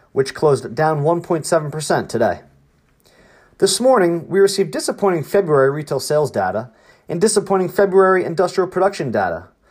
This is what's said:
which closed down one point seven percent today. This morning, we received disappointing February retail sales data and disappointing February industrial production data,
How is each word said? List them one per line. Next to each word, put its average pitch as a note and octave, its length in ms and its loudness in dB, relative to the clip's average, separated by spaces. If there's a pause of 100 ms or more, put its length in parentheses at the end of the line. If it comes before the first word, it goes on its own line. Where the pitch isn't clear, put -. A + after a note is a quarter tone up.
(120)
which C3+ 220 -2
closed B2+ 400 0
down D3+ 300 0
one E3+ 180 0
point E3+ 240 -4
seven D#3 240 0
percent D3+ 400 -2
today. A2 320 0 (1120)
This F#3+ 240 -6
morning, F3+ 480 0
we F#3 100 -2
received G3 320 2
disappointing G3 540 -2
February D3+ 460 2
retail D3 280 -4
sales D3+ 320 -2
data G2+ 420 -4 (360)
and E3+ 140 -4
disappointing G3 480 2
February F#3+ 520 4
industrial F3+ 460 0
production F#3 420 -2
data, F#2 380 -2 (220)